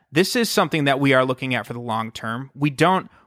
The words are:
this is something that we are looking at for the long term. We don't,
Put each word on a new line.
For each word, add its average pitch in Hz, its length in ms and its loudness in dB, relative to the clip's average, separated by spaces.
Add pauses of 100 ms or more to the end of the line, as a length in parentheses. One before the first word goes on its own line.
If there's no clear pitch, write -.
this 185 280 0
is 233 120 0
something 160 360 0
that 139 160 2
we 135 120 4
are 131 120 4
looking 131 280 -4
at 110 140 -4
for 123 60 -12
the 120 60 -10
long 113 320 -6
term. 120 440 -8
We 147 140 0
don't, 165 420 2 (160)